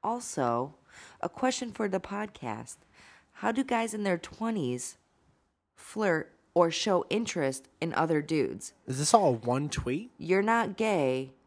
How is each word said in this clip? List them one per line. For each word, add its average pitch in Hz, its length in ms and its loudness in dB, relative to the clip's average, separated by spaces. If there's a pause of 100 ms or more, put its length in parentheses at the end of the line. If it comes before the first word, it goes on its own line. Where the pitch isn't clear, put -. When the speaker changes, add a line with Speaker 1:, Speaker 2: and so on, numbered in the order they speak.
Speaker 1:
Also, 139 720 -2 (460)
a - 80 -4
question 254 420 -4
for 214 160 -4
the 190 120 -2
podcast. 151 760 -10 (560)
How 208 180 -2
do 254 120 0
guys 226 300 0
in 208 100 -4
their 190 140 2
twenties 170 800 -4 (800)
flirt 190 580 0 (200)
or 170 180 6
show 185 380 2
interest 160 580 -2 (140)
in 165 120 -4
other 156 280 2
dudes? 143 520 -2 (140)
Speaker 2:
Is 131 120 -4
this 147 140 4
all 185 220 8
one 123 340 0
tweet? 156 480 -4
Speaker 1:
You're 185 240 0
not 220 360 0
gay 135 540 0 (160)